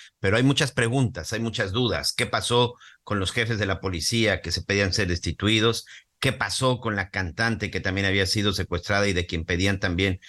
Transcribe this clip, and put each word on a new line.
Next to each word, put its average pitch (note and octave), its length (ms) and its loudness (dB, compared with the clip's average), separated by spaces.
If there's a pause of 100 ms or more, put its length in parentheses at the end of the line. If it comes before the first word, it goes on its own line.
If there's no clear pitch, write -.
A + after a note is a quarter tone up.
(200)
pero G2+ 180 2
hay B2 40 2
muchas C#3 300 2
preguntas, A#2 640 0
hay A2 60 -2
muchas A2 320 -2
dudas. G2 420 0
¿Qué B2 100 -2
pasó A#2+ 500 2 (280)
con G#2 160 -4
los F#2 120 -2
jefes A2+ 280 0
de G#2 80 0
la F#2 140 0
policía F#2+ 600 0
que E2 120 -6
se F2+ 100 -2
pedían G2 320 2
ser G2 140 0
destituidos? G#2+ 760 0 (340)
¿Qué C3+ 120 0
pasó A#2+ 480 0
con G#2+ 160 -2
la F#2+ 140 -4
cantante G2+ 600 -2
que F2+ 100 -4
también G2 260 0
había G2 180 2
sido G2+ 300 2
secuestrada G2+ 540 0
y G2 40 2
de F2 140 0
quien E2+ 180 -4
pedían F#2+ 340 0
también F#2+ 500 0